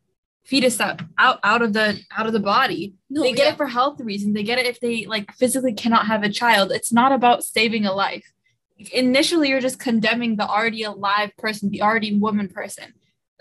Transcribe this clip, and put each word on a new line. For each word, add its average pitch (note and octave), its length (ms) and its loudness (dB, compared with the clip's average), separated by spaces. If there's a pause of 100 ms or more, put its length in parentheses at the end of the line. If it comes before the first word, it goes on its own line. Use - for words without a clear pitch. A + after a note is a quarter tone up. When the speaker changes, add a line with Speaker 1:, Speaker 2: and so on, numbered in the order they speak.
(440)
Speaker 1:
fetus B3+ 380 0
up, E3 200 -2 (160)
out, B3 240 4
out G#3+ 200 2
of A#3 100 0
the, G#3+ 300 0 (160)
out A3 100 -4
of A3 60 -4
the A3 80 0
body. G#3 520 0 (160)
Speaker 2:
No, D4 120 -4
Speaker 1:
They B3+ 100 2
get C4+ 140 2
Speaker 2:
yeah. D4+ 80 2
Speaker 1:
it - 40 -10
for C#4+ 100 -2
health C4 340 -2
reasons. G#3 320 -2
They G#3 100 -2
get A#3+ 160 -2
it B3 60 0
if B3 160 -4
they, A#3 240 -4
like, G#3 300 -6
physically B3+ 380 0
cannot A3 340 2
have A3 160 0
a G#3 60 0
child. G3+ 440 2
It's - 180 -4
not B3 220 4
about A#3+ 320 4
saving A3 400 0
a F#3+ 80 0
life. G3 320 -4 (640)
Initially, C#4 560 2
you're C4+ 140 2
just B3+ 180 -4
condemning A3+ 560 0
the G#3 120 -2
already A3 360 -2
alive G3+ 540 -2
person, G#3 320 -4
the G3+ 120 -6
already G#3+ 380 0
woman G#3 300 -2
person, - 440 -14 (480)